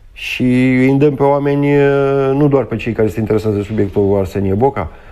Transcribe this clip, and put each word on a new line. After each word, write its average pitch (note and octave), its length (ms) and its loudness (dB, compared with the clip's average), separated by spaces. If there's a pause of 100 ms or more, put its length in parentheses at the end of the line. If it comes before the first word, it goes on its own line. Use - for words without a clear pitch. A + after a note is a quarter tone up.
(140)
Și - 300 -8
îi B2+ 460 2
îndemn C#3 260 2
pe C3+ 80 -2
oameni, C#3+ 540 2
uh, C#3 560 2
nu D3 140 2
doar C3+ 160 2
pe A2+ 120 -6
cei A2 180 -6
care A2 140 0
se G#2 120 -4
interesează G#2+ 380 -2
de G2+ 60 -2
subiectul G2+ 560 0
Arsenie G2 340 -2
Boca, G#2+ 380 -2 (200)